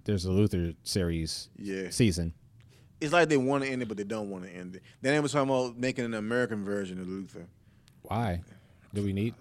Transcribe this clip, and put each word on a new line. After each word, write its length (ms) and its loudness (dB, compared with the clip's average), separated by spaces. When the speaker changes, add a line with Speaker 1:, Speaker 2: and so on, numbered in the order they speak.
Speaker 1:
there's 200 0
a 60 0
Luther 500 4
series 720 -2
Speaker 2:
Yeah. 360 -6
Speaker 1:
season. 420 2
Speaker 2:
It's 140 -2
like 160 8
they 80 6
wanna 300 2
end 160 -2
it, 40 -6
but 100 -6
they 80 -4
don't 260 -4
wanna 160 -10
end 300 -12
it. 40 -18
Then 100 4
they 60 4
were 80 2
talking 240 2
about 260 0
making 280 0
an 100 -4
American 500 0
version 340 -4
of 80 -8
Luther. 380 -8
Speaker 1:
Why? 400 -2
Do 120 -2
we 100 0
need? 280 -2